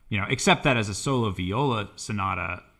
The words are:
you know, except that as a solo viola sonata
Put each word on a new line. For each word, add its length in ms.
you 100
know, 80
except 360
that 140
as 120
a 60
solo 340
viola 680
sonata 680